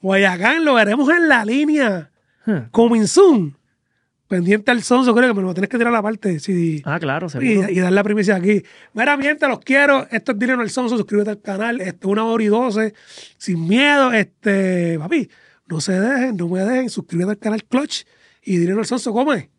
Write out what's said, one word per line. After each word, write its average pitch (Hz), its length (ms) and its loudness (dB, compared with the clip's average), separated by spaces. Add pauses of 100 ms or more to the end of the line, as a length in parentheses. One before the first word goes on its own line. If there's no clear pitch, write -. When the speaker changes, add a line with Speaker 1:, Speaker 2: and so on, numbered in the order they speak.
Speaker 1:
Guayacán, 196 640 2
lo 294 100 4
veremos 233 340 2
en 339 200 4
la 247 160 4
línea. 247 640 0 (380)
Speaker 2:
Huh. 180 140 -2 (100)
Speaker 1:
Coming 226 340 4
soon. 233 500 4 (680)
Pendiente 202 460 0
al 233 100 0
Sonso, 247 320 2
creo 247 180 4
que 196 80 -2
me 185 60 -2
lo 185 80 -4
tienes 190 140 -4
que 254 100 -4
tirar 233 140 0
a 226 60 0
la 208 40 -2
parte. 202 380 -4
Sí. 165 440 -2
Speaker 2:
Ah, 156 140 -4
claro, 165 300 -4
Speaker 1:
Y, - 20 -10
Speaker 2:
seguro. 208 400 0
Speaker 1:
y 180 80 0
dar 180 140 0
la 202 100 2
primicia 208 320 0
aquí. 190 300 0 (280)
Mira, 262 240 0
mi 277 60 -4
gente, 294 240 -2
los 254 140 -2
quiero. 277 500 2
Esto 233 220 -4
es 208 80 -4
Dinero 247 200 0
al 220 100 -4
Sonso. 247 260 -2
Suscríbete 208 340 -2
al 208 100 -10
canal. 220 400 -6
Esto 185 280 -8
es 196 40 0
una 214 120 0
hora 226 180 0
y 214 60 2
doce. 220 440 0 (440)
Sin 165 320 -4
miedo. 269 440 2
Este, 185 840 -2
papi, 202 320 -4 (380)
no 160 120 -6
se 196 200 -4
dejen, 247 360 -2
no 170 120 -4
me 185 160 -2
dejen. 254 260 -2
Suscríbete 175 400 -4
al 208 80 -6
canal 214 240 -4
Clutch. - 420 -4 (420)
Y 180 120 0
Dinero 180 220 0
al 214 40 -2
Sonso, 240 280 -4
come. 247 460 -2